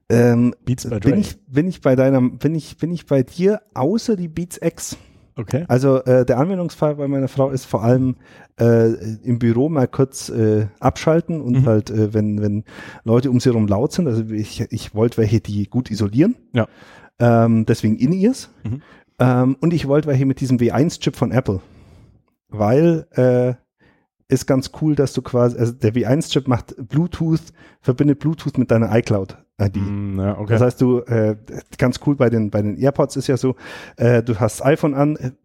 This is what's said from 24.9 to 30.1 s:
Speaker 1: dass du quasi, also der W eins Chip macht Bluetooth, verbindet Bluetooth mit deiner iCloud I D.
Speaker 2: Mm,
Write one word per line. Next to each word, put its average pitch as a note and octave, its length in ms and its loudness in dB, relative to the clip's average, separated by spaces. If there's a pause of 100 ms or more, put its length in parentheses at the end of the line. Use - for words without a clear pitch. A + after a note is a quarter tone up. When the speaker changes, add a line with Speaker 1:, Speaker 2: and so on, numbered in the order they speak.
Speaker 1:
dass C#3 200 0
du B2+ 80 -6
quasi, A#2+ 360 0
also A#2+ 140 0
der A#2 220 -2
W A#2+ 120 0
eins C#3+ 220 0
Chip C#3 200 -2
macht A#2+ 260 -2 (140)
Bluetooth, D#3+ 520 -2 (400)
verbindet C#3+ 380 2
Bluetooth D3 400 -4
mit A#2+ 120 0
deiner A2+ 240 2
iCloud G#2 440 -2 (220)
I G2+ 100 2
D. G2 100 -4
Speaker 2:
Mm, G2+ 400 -6